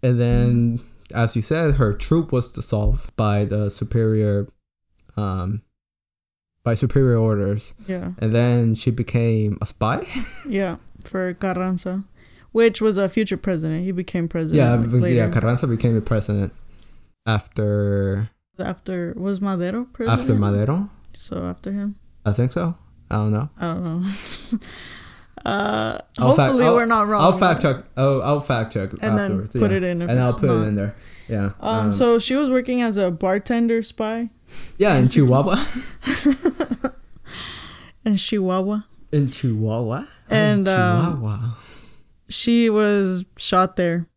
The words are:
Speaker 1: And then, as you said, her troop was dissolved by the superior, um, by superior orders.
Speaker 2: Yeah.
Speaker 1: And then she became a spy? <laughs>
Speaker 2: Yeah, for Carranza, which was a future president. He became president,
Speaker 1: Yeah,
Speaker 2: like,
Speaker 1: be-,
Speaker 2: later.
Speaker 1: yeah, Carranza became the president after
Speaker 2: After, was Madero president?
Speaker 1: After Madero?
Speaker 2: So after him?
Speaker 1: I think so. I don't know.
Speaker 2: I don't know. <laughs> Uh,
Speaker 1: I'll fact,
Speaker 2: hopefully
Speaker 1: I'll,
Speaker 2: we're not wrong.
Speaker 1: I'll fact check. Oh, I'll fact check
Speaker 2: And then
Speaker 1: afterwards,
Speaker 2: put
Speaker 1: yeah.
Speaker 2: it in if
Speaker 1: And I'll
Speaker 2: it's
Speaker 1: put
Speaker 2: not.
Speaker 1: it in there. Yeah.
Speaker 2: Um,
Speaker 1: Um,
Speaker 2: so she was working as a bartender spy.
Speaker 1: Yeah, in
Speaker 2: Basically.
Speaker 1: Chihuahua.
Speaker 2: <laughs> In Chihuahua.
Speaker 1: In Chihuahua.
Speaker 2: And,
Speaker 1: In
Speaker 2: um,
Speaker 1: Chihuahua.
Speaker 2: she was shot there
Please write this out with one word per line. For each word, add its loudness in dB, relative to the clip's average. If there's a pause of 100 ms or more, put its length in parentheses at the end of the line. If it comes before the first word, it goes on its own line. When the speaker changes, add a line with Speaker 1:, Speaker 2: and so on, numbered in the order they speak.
Speaker 1:
And 2
then, 2 (340)
as 0
you 0
said, 2
her 2
troop 0
was -2
dissolved -2
by 2
the -2
superior, 0 (720)
um, -4 (1000)
by 0
superior 4
orders. 0 (140)
Speaker 2:
Yeah. -6
Speaker 1:
And 0
then 4
she 0
became 0
a -2
spy? -4 (220)
<laughs> -14
Speaker 2:
Yeah, -2 (260)
for -4
Carranza, -4 (480)
which 4
was 2
a 2
future -2
president. -2
He -4
became -4
president, 0
Speaker 1:
Yeah, 4
Speaker 2:
like, 0
Speaker 1:
be-, 2
Speaker 2:
later. 2
Speaker 1:
yeah, 2
Carranza 0
became 2
the 2
president -2 (720)
after 0 (300)
Speaker 2:
After, -6
was -4
Madero -4
president? 0
Speaker 1:
After 2
Madero? 0 (240)
Speaker 2:
So -10
after -10
him? -6 (300)
Speaker 1:
I 0
think 0
so. -4 (340)
I -4
don't 0
know. -2
Speaker 2:
I -8
don't -6
know. -8
<laughs> -20 (800)
Uh, -2 (180)
Speaker 1:
I'll 4
fact, 4
Speaker 2:
hopefully 4
Speaker 1:
I'll, 6
Speaker 2:
we're 4
not 2
wrong. 2
Speaker 1:
I'll 6
fact 2
check. 0 (120)
Oh, 2
I'll 0
fact -2
check -4
Speaker 2:
And -12 (160)
then 2
Speaker 1:
afterwards, -4
Speaker 2:
put 2
Speaker 1:
yeah. 2
Speaker 2:
it -2
in -2
if -4
Speaker 1:
And 2
I'll 2
Speaker 2:
it's -2
Speaker 1:
put 2
Speaker 2:
not. 2
Speaker 1:
it 0
in 0
there. -2 (340)
Yeah. -2 (140)
Speaker 2:
Um, 0
Speaker 1:
Um, 2
Speaker 2:
so 4
she -2
was 0
working 0
as -2
a 0
bartender 0
spy. -6 (480)
Speaker 1:
Yeah, 4
in 6
Speaker 2:
Basically. 6
Speaker 1:
Chihuahua. 2 (400)
Speaker 2:
<laughs> 0 (1600)
In 0
Chihuahua. -2 (300)
Speaker 1:
In 2
Chihuahua. -2 (240)
Speaker 2:
And, 4
Speaker 1:
In 2
Speaker 2:
um, 2
Speaker 1:
Chihuahua. -4 (760)
Speaker 2:
she 2
was 2 (140)
shot 2
there 0